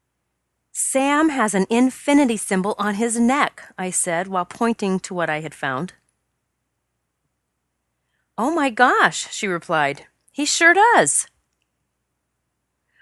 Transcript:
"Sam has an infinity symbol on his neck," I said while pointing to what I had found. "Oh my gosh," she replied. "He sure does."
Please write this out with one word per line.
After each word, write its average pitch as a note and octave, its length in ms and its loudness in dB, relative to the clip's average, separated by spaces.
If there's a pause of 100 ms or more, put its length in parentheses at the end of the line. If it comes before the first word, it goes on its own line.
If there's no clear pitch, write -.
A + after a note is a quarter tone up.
(720)
"Sam C#4+ 560 0
has B3 260 -2
an F#3+ 160 2
infinity C4 680 2
symbol G3 420 -2
on G#3 160 -4
his A3+ 240 -4
neck," A#3+ 600 0
I F#3 120 -6
said F3 360 -4
while F#3 180 -4
pointing G#3 560 -2
to - 140 -12
what E3+ 160 -2
I D3+ 100 -4
had D3+ 140 -12
found. C#3 400 -6 (2500)
"Oh A#3+ 120 0
my D4+ 200 0
gosh," B3+ 640 2
she - 140 -8
replied. D#3+ 600 -2 (240)
"He C#4+ 160 -4
sure E4+ 260 4
does." F#4+ 540 4 (1800)